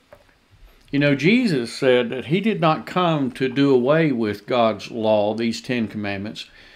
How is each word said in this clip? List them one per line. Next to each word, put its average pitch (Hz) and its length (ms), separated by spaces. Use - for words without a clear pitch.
You 143 80
know, 143 160
Jesus 165 580
said 123 380
that 123 160
he 175 140
did 202 200
not 156 260
come 160 460
to 131 160
do 139 260
away 147 360
with 107 360
God's 113 440
law, 107 440
these 113 260
Ten 120 280
Commandments. 101 580